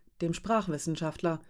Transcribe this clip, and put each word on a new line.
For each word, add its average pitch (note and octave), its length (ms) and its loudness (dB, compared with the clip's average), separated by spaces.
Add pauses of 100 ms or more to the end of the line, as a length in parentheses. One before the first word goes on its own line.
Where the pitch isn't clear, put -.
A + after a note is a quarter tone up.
(220)
dem E3+ 120 2
Sprachwissenschaftler, E3 1160 0